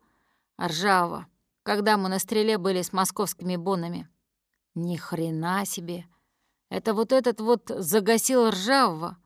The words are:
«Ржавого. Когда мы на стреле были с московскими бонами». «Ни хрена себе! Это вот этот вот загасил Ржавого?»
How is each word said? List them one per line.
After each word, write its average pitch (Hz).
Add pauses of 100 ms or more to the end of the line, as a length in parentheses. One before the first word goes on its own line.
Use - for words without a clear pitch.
(600)
«Ржавого. 175 (360)
Когда 208
мы 196
на 190
стреле 214
были 185
с 170
московскими 180
бонами». 170 (640)
«Ни 170
хрена 165
себе! 175 (640)
Это 208
вот 220
этот 240
вот 226
загасил 220
Ржавого?» 185